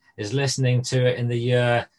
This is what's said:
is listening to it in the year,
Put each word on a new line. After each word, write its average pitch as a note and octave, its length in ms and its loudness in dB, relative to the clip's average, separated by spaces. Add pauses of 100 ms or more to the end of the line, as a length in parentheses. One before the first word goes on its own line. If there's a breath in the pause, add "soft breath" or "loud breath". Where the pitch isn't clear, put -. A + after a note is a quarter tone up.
(180)
is G#2 160 -6
listening C3 480 0
to B2+ 240 0
it B2 140 0
in A#2+ 80 -2
the A#2+ 100 -2
year, A#2+ 500 0 (120)